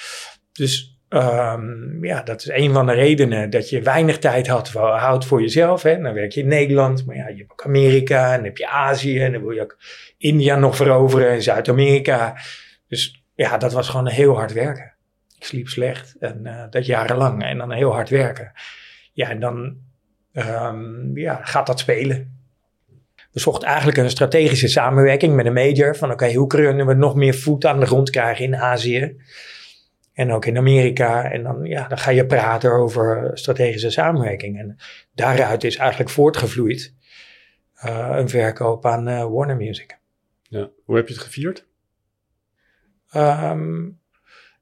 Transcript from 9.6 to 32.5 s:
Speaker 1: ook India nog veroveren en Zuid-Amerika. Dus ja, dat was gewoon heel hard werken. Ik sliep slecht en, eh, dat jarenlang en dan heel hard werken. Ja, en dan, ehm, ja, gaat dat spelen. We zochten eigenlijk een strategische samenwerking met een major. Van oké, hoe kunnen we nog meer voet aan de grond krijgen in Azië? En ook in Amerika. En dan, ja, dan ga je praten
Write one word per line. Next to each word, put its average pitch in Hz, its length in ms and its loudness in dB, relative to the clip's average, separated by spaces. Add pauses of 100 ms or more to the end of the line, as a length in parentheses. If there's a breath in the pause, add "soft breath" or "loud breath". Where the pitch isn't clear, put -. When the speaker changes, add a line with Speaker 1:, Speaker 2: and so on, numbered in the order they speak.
Speaker 1:
ook - 160 -10 (400 loud breath)
India 147 380 2
nog 139 200 4
veroveren 131 540 6
en 120 120 0
Zuid-Amerika. 127 960 2 (500 loud breath)
Dus - 360 -8 (120)
ja, 120 220 -2
dat 120 160 -2
was 127 160 -2
gewoon 127 180 -2
heel 131 280 4
hard 110 180 -4
werken. 135 400 -6 (440)
Ik - 80 -20
sliep 127 220 -10
slecht - 520 -6
en, 113 260 -10
eh, 120 240 -14
dat 127 160 -2
jarenlang 117 580 0
en 131 140 -6
dan 120 140 -8
heel 120 220 0
hard 113 160 -4
werken. 123 420 -2 (640 loud breath)
Ja, 117 160 -4
en 113 100 -8
dan, 120 380 -8 (560)
ehm, 117 840 -8
ja, 156 260 -6
gaat 139 240 -2
dat 127 120 -2
spelen. 131 640 -4 (880 soft breath)
We - 80 -8
zochten - 280 -2
eigenlijk 143 300 2
een 123 120 2
strategische 143 580 2
samenwerking 135 680 4
met 120 100 4
een 120 80 2
major. 143 420 4
Van 143 160 -4
oké, 120 220 0
hoe 135 140 2
kunnen 139 400 2
we 131 60 4
nog 135 220 4
meer 135 180 4
voet 147 320 0
aan 143 140 2
de 131 60 4
grond 131 240 2
krijgen 120 360 -2
in 131 100 0
Azië? 123 600 -2 (1000 loud breath)
En 120 180 -2
ook 110 140 -2
in 117 120 -2
Amerika. 127 760 2
En 120 120 -6
dan, 127 200 -8
ja, 143 240 -8
dan 131 100 -6
ga - 140 0
je 127 140 4
praten 117 460 2